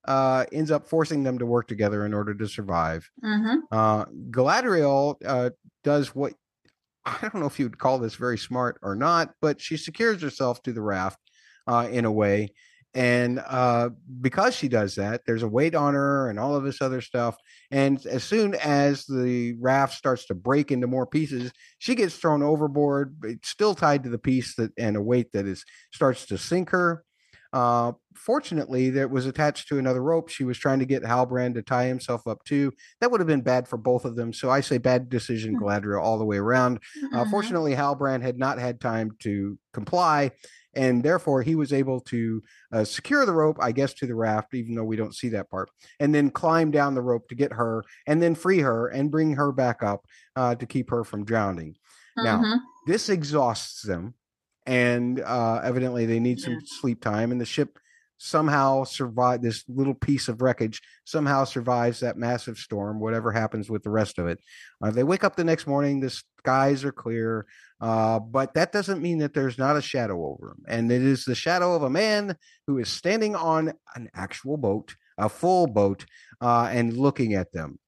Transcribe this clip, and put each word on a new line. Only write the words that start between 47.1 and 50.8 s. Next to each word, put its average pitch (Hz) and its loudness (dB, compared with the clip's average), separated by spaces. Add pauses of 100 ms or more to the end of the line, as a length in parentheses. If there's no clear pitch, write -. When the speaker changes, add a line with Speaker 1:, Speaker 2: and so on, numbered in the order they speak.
Speaker 1:
to 123 -12
get 139 0
her, 113 -2 (220)
and 156 2
then 170 2
free 185 2
her 120 2
and 139 -2
bring 156 2
her 143 0
back 123 0
up, 101 -2 (300)
uh, 123 0
to 120 -10
keep 127 -4